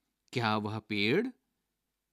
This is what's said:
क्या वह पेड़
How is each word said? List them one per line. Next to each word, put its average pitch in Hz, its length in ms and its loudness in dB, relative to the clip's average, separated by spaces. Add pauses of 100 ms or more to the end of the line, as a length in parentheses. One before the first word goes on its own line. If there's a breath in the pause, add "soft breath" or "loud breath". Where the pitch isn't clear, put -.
(340)
क्या 110 240 2
वह 107 220 -4
पेड़ 110 480 0 (840)